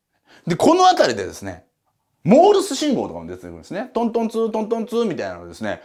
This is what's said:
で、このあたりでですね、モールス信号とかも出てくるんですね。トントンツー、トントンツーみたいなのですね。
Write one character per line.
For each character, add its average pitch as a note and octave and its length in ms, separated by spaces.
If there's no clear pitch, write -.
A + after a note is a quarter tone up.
で、 E3+ 80
こ D4 180
の F#4 140
あ F4+ 80
た C4+ 120
り B2 60
で G2 120
で E2+ 80
す - 100
ね、 F2+ 220
モ D4 260
ー G#4 40
ル G4 100
ス C#4 120
信 D4 200
号 G#2+ 120
と E2+ 60
か E2+ 60
も E2 80
出 F2+ 80
て F2+ 60
く F2 60
る E2+ 60
ん E2+ 40
で E2 80
す - 60
ね。 A3 220
ト A3+ 100
ン A3+ 80
ト A#3 120
ン A3 60
ツ A3 100
ー、 A3+ 120
ト A3 100
ン G#3 60
ト A3+ 120
ン G#3+ 80
ツ G#3+ 80
ー A#3 100
み E3+ 100
た G#2+ 120
い - 20
な F2+ 60
の F2 120
で E2+ 60
す - 80
ね。 G2+ 240